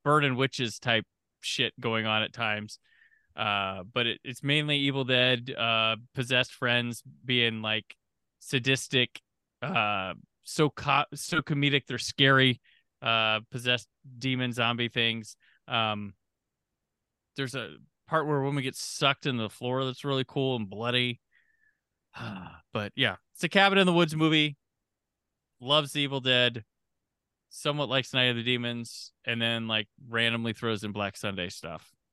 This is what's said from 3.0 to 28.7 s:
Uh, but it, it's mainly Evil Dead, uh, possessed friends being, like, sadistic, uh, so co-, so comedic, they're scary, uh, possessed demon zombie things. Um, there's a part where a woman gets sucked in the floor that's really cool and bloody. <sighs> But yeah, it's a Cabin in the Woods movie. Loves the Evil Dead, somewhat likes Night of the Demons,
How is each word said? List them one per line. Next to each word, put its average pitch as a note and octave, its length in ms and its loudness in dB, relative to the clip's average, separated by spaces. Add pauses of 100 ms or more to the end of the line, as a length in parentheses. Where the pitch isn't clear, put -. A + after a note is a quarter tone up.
Uh, G2 480 -2 (100)
but A#2+ 120 0
it, A2+ 180 -4
it's B2+ 180 -12
mainly D3 360 0
Evil C#3 260 0
Dead, B2+ 520 2
uh, A2+ 380 0 (200)
possessed B2+ 400 0
friends A#2+ 480 -2 (220)
being, A#2 380 0
like, G#2+ 320 -4 (460)
sadistic, C3 800 0 (420)
uh, G#2 520 -2 (280)
so D3+ 280 0
co-, C#3+ 340 0 (100)
so D3+ 260 -2
comedic, C#3+ 460 0
they're B2 120 -6
scary, C3 640 4 (420)
uh, A2 360 2 (140)
possessed B2 340 -2 (320)
demon B2+ 340 -2
zombie A#2+ 360 0
things. A2+ 480 -2 (320)
Um, G#2+ 460 -2 (1200)
there's C3 180 -4
a G#2 200 -10 (340)
part D#3+ 180 0
where D3 140 0
a C3+ 40 0
woman C#3+ 200 -2
gets - 180 -6
sucked - 440 0
in C3 100 0
the A2 140 -2
floor B2+ 340 -2
that's B2+ 200 -6
really C3+ 220 0
cool C3 300 0
and G#2+ 120 -4
bloody. A#2+ 520 0 (920)
<sighs> - 40 -14 (540)
But G#2 240 -4
yeah, A2+ 200 2 (180)
it's - 100 -4
a E3+ 40 -2
Cabin G3 300 6
in F#3+ 80 6
the F3+ 60 4
Woods E3+ 240 4
movie. D#3 400 4 (1040)
Loves C#3 320 2
the D3 80 -2
Evil C#3 200 -2
Dead, B2 440 2 (840)
somewhat D3 380 -4
likes B2+ 260 0
Night B2+ 160 4
of A#2+ 60 0
the A#2 60 -4
Demons, A#2+ 720 -4 (120)